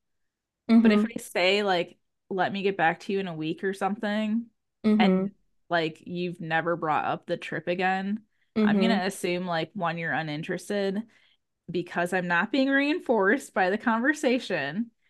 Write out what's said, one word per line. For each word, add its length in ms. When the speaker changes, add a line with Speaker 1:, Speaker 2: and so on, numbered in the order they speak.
Speaker 1:
But 100
if 120
Speaker 2:
Mm-hmm. 120
Speaker 1:
I 40
say, 440
like, 340
"Let 240
me 100
get 140
back 240
to 120
you 60
in 80
a 80
week," 280
or 100
something, 760
Speaker 2:
Mm-hmm. 400
Speaker 1:
and, 60
like, 380
you've 340
never 340
brought 300
up 220
the 100
trip 300
again, 560
I'm 160
gonna 160
Speaker 2:
Mm-hmm. 100
Speaker 1:
assume, 420
like, 260
one, 240
you're 160
uninterested 880
because 440
I'm 140
not 240
being 180
reinforced 840
by 160
the 80
conversation. 1120